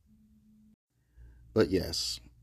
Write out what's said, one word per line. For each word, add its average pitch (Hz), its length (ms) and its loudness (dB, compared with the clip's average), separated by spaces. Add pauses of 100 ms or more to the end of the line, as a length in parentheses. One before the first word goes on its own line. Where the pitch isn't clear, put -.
(1500)
But 110 160 6
yes, 87 520 -2 (220)